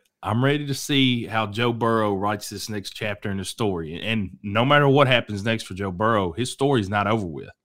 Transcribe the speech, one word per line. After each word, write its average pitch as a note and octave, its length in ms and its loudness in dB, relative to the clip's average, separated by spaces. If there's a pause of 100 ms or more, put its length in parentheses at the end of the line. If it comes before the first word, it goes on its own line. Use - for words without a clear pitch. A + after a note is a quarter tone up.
(220)
I'm A2+ 220 0
ready D3 220 2
to C#3 80 -4
see C3 500 2
how A2 220 -2
Joe A#2 260 0
Burrow A2+ 420 2
writes G2+ 360 -4
this G2+ 180 -10
next G#2 220 -8
chapter G#2 400 -6
in G2 80 -4
the F#2+ 60 -6
story. F2 500 -4
And, E2+ 100 -10
and G#2+ 380 -4
no G#2 220 0
matter C#3+ 240 6
what C#3 180 6
happens A2+ 380 0
next A2+ 200 -2
for - 100 -12
Joe F#2+ 180 -4
Burrow, G2+ 400 0
his B2 200 -6
story's C3 380 0
not G#2 160 2
over G#2+ 200 0
with. D2+ 220 -12 (160)